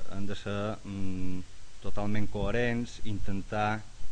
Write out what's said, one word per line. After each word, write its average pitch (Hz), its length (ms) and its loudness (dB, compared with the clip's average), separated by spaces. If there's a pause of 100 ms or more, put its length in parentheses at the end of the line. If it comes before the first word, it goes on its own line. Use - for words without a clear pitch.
(160)
han 98 100 2
de 98 100 2
ser, 101 480 -6
mm, 95 580 2 (400)
totalment 104 480 4
coherents, 117 760 -2
intentar 104 760 0 (300)